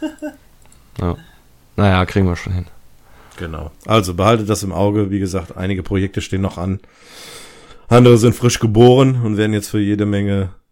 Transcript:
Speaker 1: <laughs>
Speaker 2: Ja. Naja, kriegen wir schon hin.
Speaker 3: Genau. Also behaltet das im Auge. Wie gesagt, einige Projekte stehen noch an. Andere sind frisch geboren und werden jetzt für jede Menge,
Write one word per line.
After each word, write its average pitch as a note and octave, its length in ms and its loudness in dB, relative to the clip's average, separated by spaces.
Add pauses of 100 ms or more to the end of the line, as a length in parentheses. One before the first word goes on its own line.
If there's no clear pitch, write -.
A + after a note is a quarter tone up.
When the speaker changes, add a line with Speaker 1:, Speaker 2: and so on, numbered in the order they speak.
Speaker 1:
<laughs> - 1000 -16
Speaker 2:
Ja. F2 140 -4 (640)
Naja, F#2+ 280 2
kriegen F#2+ 220 0
wir F2 80 -2
schon - 180 -8
hin. F2+ 120 -6 (720)
Speaker 3:
Genau. D#2 340 -12 (140)
Also G#2 280 0
behaltet G#2 360 0
das G#2 140 -2
im F#2+ 80 -6
Auge. G2+ 400 -2
Wie G2+ 80 -2
gesagt, F#2 380 -6
einige F#2 260 -6
Projekte F#2+ 380 -4
stehen F#2+ 200 -6
noch G2 160 -4
an. F#2+ 220 -6 (1080)
Andere A#2+ 300 8
sind A2+ 180 2
frisch A#2+ 240 -2
geboren B2 640 4
und G#2+ 140 -2
werden G#2+ 160 0
jetzt G#2 160 -4
für A2 100 -2
jede G#2 260 0
Menge, G2+ 440 -2 (220)